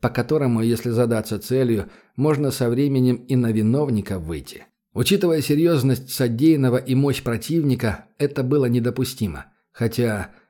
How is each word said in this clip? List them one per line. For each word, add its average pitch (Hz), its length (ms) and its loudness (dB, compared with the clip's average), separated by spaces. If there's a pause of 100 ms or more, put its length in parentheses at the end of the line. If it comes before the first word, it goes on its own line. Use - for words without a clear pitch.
по 117 100 0
которому, 123 520 0
если 117 280 0
задаться 113 500 0
целью, 120 460 0 (280)
можно 143 380 0
со 120 180 -2
временем 127 460 2
и 127 180 -4
на 120 160 2
виновника 110 680 0
выйти. 78 460 -10 (260)
Учитывая 165 480 0
серьёзность 143 760 2
содеянного 131 600 2
и 127 180 -2
мощь 139 300 2
противника, 123 800 -2 (120)
это 143 280 -2
было 135 220 2
недопустимо. 120 800 -2 (260)
Хотя 117 580 -2 (200)